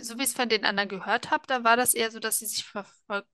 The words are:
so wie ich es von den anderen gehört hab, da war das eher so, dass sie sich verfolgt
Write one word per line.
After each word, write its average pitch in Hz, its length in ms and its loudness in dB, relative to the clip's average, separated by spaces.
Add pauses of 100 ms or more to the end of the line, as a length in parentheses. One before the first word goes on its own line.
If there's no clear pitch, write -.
so 233 140 -10
wie 277 60 0
ich 262 60 0
es - 40 -4
von 247 160 0
den 214 160 2
anderen 202 240 2
gehört 202 420 -2
hab, 302 160 0
da 247 160 0
war 233 140 8
das 247 160 4
eher 226 180 0
so, 226 80 -12
dass 220 200 -2
sie 214 80 -10
sich - 180 -6
verfolgt - 680 -8